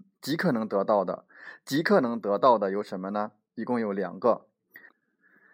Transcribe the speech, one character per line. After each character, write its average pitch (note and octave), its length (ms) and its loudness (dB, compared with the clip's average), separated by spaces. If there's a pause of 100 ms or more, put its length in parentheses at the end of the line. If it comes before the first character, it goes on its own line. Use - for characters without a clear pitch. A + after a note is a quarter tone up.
(200)
即 - 160 -6
刻 E3+ 160 0
能 A2 160 -4
得 G2 160 0
到 G2 200 2
的， F2+ 200 -6 (400)
即 C#3+ 180 -2
刻 G3+ 180 4
能 A#2 200 -2
得 G2+ 160 0
到 A#2+ 220 6
的 G2 120 0
有 G2 120 -2
什 G2+ 160 -10
么 F#2+ 120 -8
呢？ G#2 220 -4 (220)
一 A2+ 100 -8
共 B2 160 -2
有 G#2+ 120 -2
两 F#2+ 260 -6
个。 A2+ 280 2 (1080)